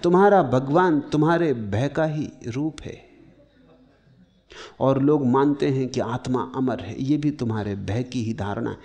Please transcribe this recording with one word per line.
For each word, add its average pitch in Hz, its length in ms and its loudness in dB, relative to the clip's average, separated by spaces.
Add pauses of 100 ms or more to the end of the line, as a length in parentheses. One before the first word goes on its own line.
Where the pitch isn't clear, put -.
तुम्हारा 185 400 6
भगवान 143 560 2
तुम्हारे 160 540 0
भय 110 340 -2
का 156 180 -2
ही 151 260 -4 (160)
रूप 143 340 -6
है। - 260 -16 (1700)
और 135 220 2
लोग 143 240 4
मानते 143 440 2
हैं 131 200 0
कि 120 100 -4
आत्मा 123 560 -4
अमर 127 240 -2
है, 101 240 -8
ये 143 140 0
भी 147 140 0
तुम्हारे 110 440 -4
भय 98 280 -4
की 127 200 -6
ही 110 100 -4
धारणा 104 380 -6
है। 101 120 -10